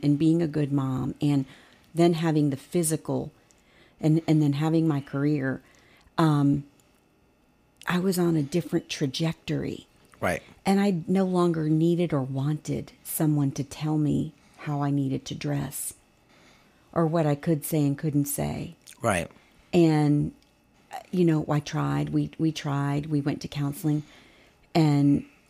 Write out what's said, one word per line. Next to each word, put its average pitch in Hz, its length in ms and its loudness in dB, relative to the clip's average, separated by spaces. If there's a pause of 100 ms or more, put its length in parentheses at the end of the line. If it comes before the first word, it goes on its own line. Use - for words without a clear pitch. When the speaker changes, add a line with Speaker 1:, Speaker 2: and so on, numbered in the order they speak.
Speaker 1:
and 143 140 4
being 160 220 2
a 165 60 0
good 147 260 -2
mom 135 480 -2
and 143 240 2 (500)
then 170 200 4
having 156 360 2
the 135 60 -4
physical 151 760 -4 (680)
and, 156 280 4
and 160 120 4
then 147 140 2
having 160 320 0
my 143 140 0
career. 139 600 -2 (560)
Um, 143 460 2 (1200)
I 180 120 0
was 180 200 0
on 170 180 2
a 151 60 2
different 165 460 -4
trajectory. 151 1000 -4 (340)
Speaker 2:
Right. 90 220 -2 (220)
Speaker 1:
And 196 160 2
I 196 260 0
no 190 180 2
longer 175 440 0
needed 165 440 2
or 139 100 0
wanted 135 680 -6 (120)
someone 147 480 0
to 139 120 -6
tell 151 340 -4
me 147 340 0 (260)
how 143 240 -6
I 143 80 -2
needed 135 360 -2
to - 80 -10
dress 143 600 -6 (960)
or 170 140 0
what 160 200 0
I 147 80 2
could 151 300 -2
say 151 200 0
and 143 120 0
couldn't 143 280 0
say. 147 500 -6 (280)
Speaker 2:
Right. 95 280 0 (420)
Speaker 1:
And, 151 600 4 (760)
you 180 140 2
know, 156 240 2
I 147 120 0
tried, 147 480 -4
we, 151 300 -2
we 160 120 0
tried, 143 560 -4
we 151 140 -2
went 139 220 -4
to - 60 -10
counseling, 143 540 -2 (720)
and 143 500 4 (240)